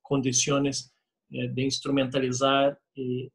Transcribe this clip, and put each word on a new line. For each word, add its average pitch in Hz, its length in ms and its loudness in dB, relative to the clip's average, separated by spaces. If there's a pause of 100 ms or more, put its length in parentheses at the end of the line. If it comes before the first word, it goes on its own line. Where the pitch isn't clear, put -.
condiciones, 139 920 0 (360)
eh, 123 200 -6
de 127 120 -4
instrumentalizar, 135 1200 0 (140)
eh, 127 400 -6